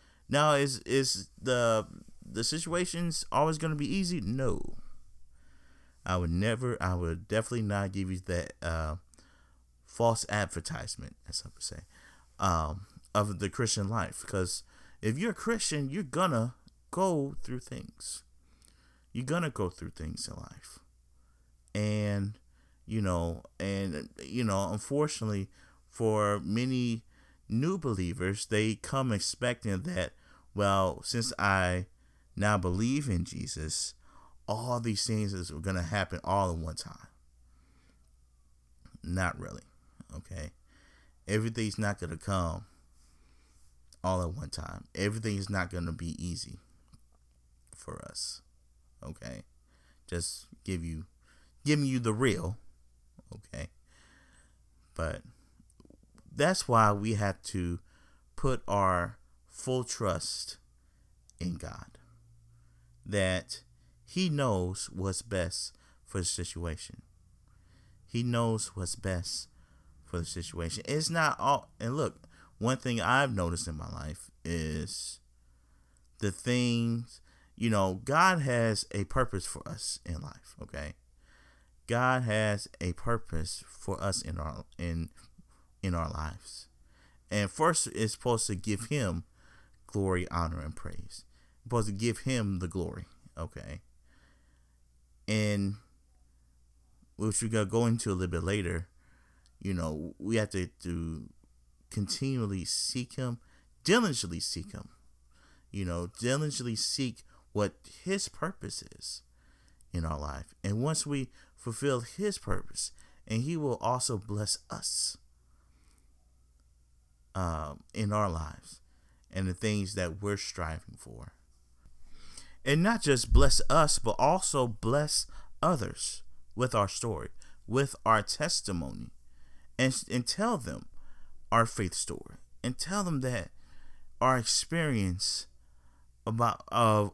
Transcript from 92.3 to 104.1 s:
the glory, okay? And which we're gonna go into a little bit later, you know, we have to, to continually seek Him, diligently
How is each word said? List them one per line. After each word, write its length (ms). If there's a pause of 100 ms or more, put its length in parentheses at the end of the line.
the 80
glory, 380 (320)
okay? 440 (1500)
And 480 (1400)
which 240
we're 80
gonna 160
go 200
into 240
a 40
little 180
bit 120
later, 440 (760)
you 120
know, 440
we 200
have 120
to, 180 (160)
to 460 (640)
continually 760
seek 500
Him, 240 (440)
diligently 560